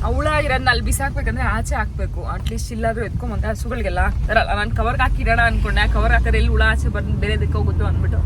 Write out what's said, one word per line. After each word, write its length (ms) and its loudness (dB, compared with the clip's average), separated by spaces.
ಆ 40 -2
ಹುಳ 180 0
ಇರೋದನ್ನ 440 2
ಅಲ್ಲಿ 140 0
ಬಿಸಾಕ್ಬೇಕಂದ್ರೆ 580 -2
ಆಚೆ 320 -2
ಹಾಕ್ಬೇಕು. 500 -4
ಅಟ್ಲೀಸ್ಟ್ 480 -4
ಇಲ್ಲಾದ್ರೂ 320 -2
ಎತ್ಕೊಂಬಂದ್ರೆ 440 -4
ಹಸುಗಳಿಗೆಲ್ಲ 520 -4
ಹಾಕ್ತಾರಲ್ಲ. 540 0
ನಾನು 220 -2
ಕವರ್ಗೆ 260 0
ಹಾಕಿಡೋಣ 380 2
ಅನ್ಕೊಂಡೆ, 400 2
ಆ 60 4
ಕವರ್ 260 2
ಹಾಕಿದ್ರೆ 260 2
ಎಲ್ಲಿ 120 4
ಹುಳ 160 4
ಆಚೆ 220 0
ಬಂದು 320 -2
ಬೇರೆ 200 0
ದಿಕ್ಕ 160 0
ಹೋಗುತ್ತೋ 280 2
ಅಂದ್ಬಿಟ್ಟು 420 2